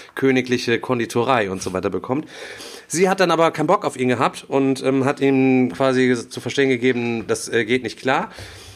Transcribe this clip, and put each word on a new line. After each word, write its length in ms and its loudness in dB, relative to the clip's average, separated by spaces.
königliche 640 2
Konditorei 720 0
und 120 -6
so 100 -6
weiter 180 -2
bekommt. 380 -4
Sie 200 2
hat 140 2
dann 100 4
aber 200 4
keinen 160 -2
Bock 180 2
auf 120 -4
ihn 120 0
gehabt 380 -2
und, 360 0
ähm, 220 2
hat 160 -2
ihm 500 4
quasi 420 2
zu 120 -10
verstehen 260 0
gegeben, 580 0
das, 220 -4
äh, 160 0
geht 200 0
nicht 140 -8
klar. 340 -2